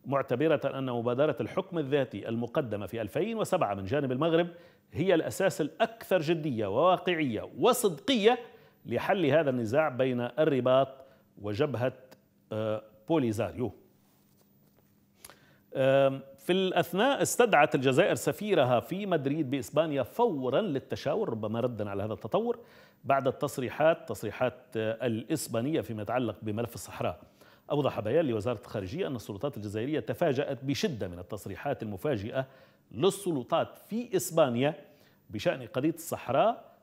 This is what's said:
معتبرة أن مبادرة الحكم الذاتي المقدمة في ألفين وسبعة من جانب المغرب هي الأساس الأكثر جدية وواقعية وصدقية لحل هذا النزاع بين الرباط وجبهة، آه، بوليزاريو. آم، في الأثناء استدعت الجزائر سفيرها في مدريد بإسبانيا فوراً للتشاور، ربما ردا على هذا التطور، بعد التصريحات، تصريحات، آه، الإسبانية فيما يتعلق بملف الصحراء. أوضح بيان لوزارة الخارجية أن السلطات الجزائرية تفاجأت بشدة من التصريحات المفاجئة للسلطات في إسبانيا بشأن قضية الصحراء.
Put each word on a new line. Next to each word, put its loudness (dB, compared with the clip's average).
معتبرة 2
أن -4
مبادرة 0
الحكم -4
الذاتي -2
المقدمة -4
في -6
ألفين -4
وسبعة 0
من -6
جانب 0
المغرب 2
هي 4
الأساس 0
الأكثر 0
جدية 0
وواقعية 2
وصدقية 4
لحل 0
هذا 4
النزاع 2
بين 0
الرباط 2
وجبهة، -2
آه، -4
بوليزاريو. 0
آم، 4
في -2
الأثناء 2
استدعت 4
الجزائر 4
سفيرها 2
في -8
مدريد -2
بإسبانيا 0
فوراً 0
للتشاور، -2
ربما -4
ردا -4
على -4
هذا -4
التطور، -2
بعد 4
التصريحات، 0
تصريحات، -4
آه، -2
الإسبانية -2
فيما -8
يتعلق -2
بملف -4
الصحراء. -6
أوضح 0
بيان 2
لوزارة -2
الخارجية -6
أن -6
السلطات -8
الجزائرية -4
تفاجأت -2
بشدة -2
من -10
التصريحات -8
المفاجئة -4
للسلطات 0
في -4
إسبانيا 2
بشأن -4
قضية -2
الصحراء. -2